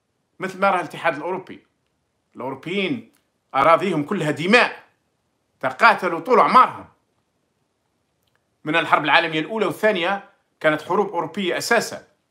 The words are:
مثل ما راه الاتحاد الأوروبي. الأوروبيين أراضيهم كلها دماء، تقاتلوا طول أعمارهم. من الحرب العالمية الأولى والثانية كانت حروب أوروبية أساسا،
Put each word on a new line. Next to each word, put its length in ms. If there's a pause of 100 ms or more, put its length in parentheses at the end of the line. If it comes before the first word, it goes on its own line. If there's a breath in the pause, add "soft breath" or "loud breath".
(400)
مثل 200
ما 100
راه 100
الاتحاد 360
الأوروبي. 500 (720)
الأوروبيين 760 (440)
أراضيهم 480
كلها 280
دماء، 520 (760)
تقاتلوا 600
طول 200
أعمارهم. 460 (1800)
من 120
الحرب 300
العالمية 340
الأولى 260
والثانية 640 (300)
كانت 220
حروب 280
أوروبية 480
أساسا، 500 (240)